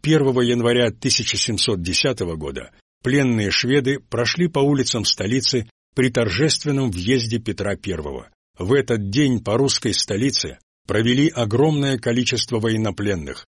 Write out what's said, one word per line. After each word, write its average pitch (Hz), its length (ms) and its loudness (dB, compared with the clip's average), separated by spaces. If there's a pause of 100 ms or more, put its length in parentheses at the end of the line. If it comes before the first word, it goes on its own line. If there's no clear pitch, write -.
первого 139 380 4
января 120 500 2
тысяча 113 460 -2
семьсот 98 460 -2
десятого 90 540 -2
года 67 340 -10 (320)
пленные 123 480 2
шведы 135 480 0
прошли 120 500 -2
по 147 120 0
улицам 135 440 2
столицы 117 640 -2 (260)
при 131 160 2
торжественном 127 800 0
въезде 113 480 0
Петра 101 380 -4
Первого. 73 540 -8 (260)
В 95 160 0
этот 113 380 0
день 127 320 2
по 107 160 0
русской 131 340 0
столице 101 680 -2 (280)
провели 123 420 2
огромное 135 680 0
количество 120 600 -2
военнопленных. 101 920 -2